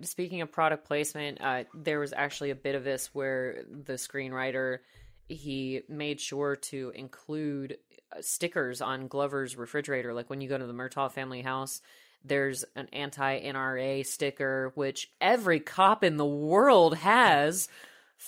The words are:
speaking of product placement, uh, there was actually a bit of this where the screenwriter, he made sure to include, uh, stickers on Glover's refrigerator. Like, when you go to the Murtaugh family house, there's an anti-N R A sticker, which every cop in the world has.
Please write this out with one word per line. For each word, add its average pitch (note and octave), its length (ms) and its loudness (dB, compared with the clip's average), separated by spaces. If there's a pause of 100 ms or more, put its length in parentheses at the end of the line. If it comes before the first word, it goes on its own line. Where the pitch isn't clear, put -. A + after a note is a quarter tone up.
speaking F3 400 -6
of D#3 100 -6
product D#3 340 0
placement, D3 560 -4
uh, B2+ 220 -2 (100)
there D3+ 260 -2
was C#3+ 140 -4
actually C#3+ 380 -2
a C3+ 40 -4
bit C#3 200 -4
of C3 80 -4
this C3+ 300 -4
where C3 560 -4
the C#3 240 -10
screenwriter, C3 840 -4 (480)
he C3+ 600 -6
made D3 320 -6
sure C#3 340 -4
to C3+ 400 -10
include, C#3 840 -8 (380)
uh, - 60 -10
stickers C#3 600 -4
on C3 260 -4
Glover's C#3 480 -4
refrigerator. B2 580 -4
Like, A#2+ 160 -8
when C#3 120 -8
you C3 80 -8
go C#3 80 -2
to B2+ 100 -6
the A#2+ 60 -10
Murtaugh C3 380 -4
family C3 300 -8
house, C3 400 -6 (420)
there's C3+ 400 0 (120)
an C3+ 180 -10
anti-N C3+ 600 -4
R C3 220 -2
A C3+ 260 -2
sticker, C3+ 720 -2
which C3+ 360 -4 (100)
every F#3+ 380 4
cop F#3+ 440 4
in D#3+ 140 4
the D3 80 2
world D#3+ 720 8
has. F3+ 680 6 (600)